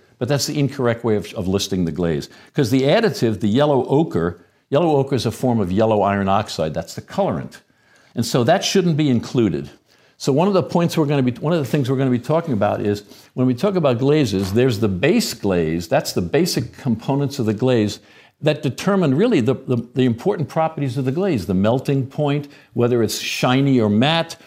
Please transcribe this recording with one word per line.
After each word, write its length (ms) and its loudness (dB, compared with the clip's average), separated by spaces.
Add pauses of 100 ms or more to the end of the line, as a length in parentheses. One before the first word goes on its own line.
(180)
but 100 -4
that's 180 -2
the 120 -4
incorrect 460 0
way 120 2
of, 160 -6
of 160 -6
listing 380 0
the 60 -4
glaze. 360 -2 (240)
'Cause 180 0
the 120 2
additive, 580 0
the 80 0
yellow 380 2
ochre, 580 0 (240)
yellow 280 2
ochre 180 0
is 100 0
a 60 -2
form 280 0
of 140 -2
yellow 300 2
iron 260 2
oxide. 460 -2
That's 200 -8
the 80 -12
colorant. 580 -4 (540)
And 120 -2
so 180 2
that 180 4
shouldn't 360 2
be 100 2
included. 600 0 (480)
So 140 0
one 160 2
of 60 2
the 80 2
points 340 0
we're 80 2
gonna 180 0
be, 100 0
one 200 -4
of 60 0
the 80 -2
things 240 0
we're 80 0
gonna 100 0
be 100 2
talking 360 -2
about 260 0
is 240 -2 (300)
when 120 0
we 60 2
talk 220 0
about 240 2
glazes, 560 0
there's 260 2
the 80 2
base 460 0
glaze, 540 0
that's 260 -2
the 80 0
basic 500 -2
components 680 -2
of 60 0
the 80 2
glaze 480 0 (400)
that 220 0
determine 520 0
really 280 2
the, 120 2
the, 220 -4 (180)
the 100 2
important 440 -2
properties 480 -4
of 80 -4
the 80 -2
glaze, 320 -2
the 100 -2
melting 520 0
point, 420 -2 (240)
whether 300 2
it's 160 -2
shiny 600 2
or 120 4
matte, 460 0 (100)